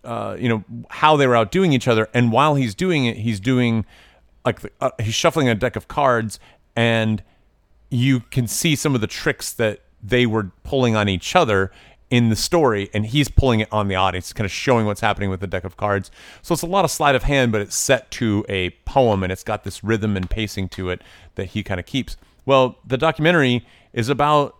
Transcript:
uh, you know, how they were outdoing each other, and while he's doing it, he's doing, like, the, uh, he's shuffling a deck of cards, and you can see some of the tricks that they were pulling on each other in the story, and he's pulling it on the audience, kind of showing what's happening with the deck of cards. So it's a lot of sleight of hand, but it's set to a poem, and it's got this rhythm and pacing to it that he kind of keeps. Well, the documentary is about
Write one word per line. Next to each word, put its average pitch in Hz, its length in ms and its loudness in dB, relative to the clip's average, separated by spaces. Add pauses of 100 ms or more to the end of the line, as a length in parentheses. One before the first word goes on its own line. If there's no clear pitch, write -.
uh, 107 340 -8
you 123 100 -2
know, 110 160 -2 (260)
how 156 260 4
they 139 100 4
were 123 100 4
outdoing 175 360 2
each - 160 2
other, 110 240 2
and 120 200 2
while 143 220 4
he's 123 200 0
doing 170 320 0
it, 113 100 -2
he's 107 240 -4
doing, 120 440 2 (600)
like, 120 160 -2
the, - 100 -12 (100)
uh, 131 100 0 (100)
he's 107 140 -4
shuffling - 340 0
a 113 60 2
deck 110 220 -4
of - 120 -10
cards, 120 500 -2 (380)
and 113 460 0 (680)
you 127 300 2
can 120 260 -4
see 156 300 0
some 143 180 -2
of 117 60 0
the 107 60 -2
tricks - 460 -6
that 107 280 -2 (220)
they 123 240 2
were 107 240 -2 (140)
pulling 123 320 0
on 104 120 2
each 95 280 -2
other 104 340 2 (400)
in 120 180 2
the 107 80 2
story, 117 560 0
and 107 140 -2
he's 135 220 0
pulling 120 320 2
it 110 120 -2
on 104 160 0
the 98 60 0
audience, 92 400 -2
kind 110 100 -4
of 92 60 -4
showing 117 340 2
what's 104 160 -2
happening 101 300 0
with 92 100 -6
the 101 60 -6
deck 90 180 -6
of 92 140 -12
cards. 101 320 -2 (320)
So - 100 -4
it's 156 100 0
a - 40 -6
lot 190 180 0
of 156 60 0
sleight 143 240 2
of 123 80 0
hand, 135 300 2
but 107 100 0
it's 98 140 -8
set - 360 0
to 107 380 0
a 92 180 -2 (160)
poem, 110 380 2
and 92 100 -2
it's - 120 -8
got 107 200 -6
this - 180 -12
rhythm 107 340 0
and 90 120 -4
pacing 101 420 -4
to 92 200 -6
it 90 100 -6 (360)
that 95 100 -6
he 104 160 -6
kind 92 180 -6
of - 60 -12
keeps. - 300 -6 (280)
Well, 131 320 2 (100)
the 123 120 -2
documentary 151 640 2 (300)
is 113 160 -2
about 143 500 0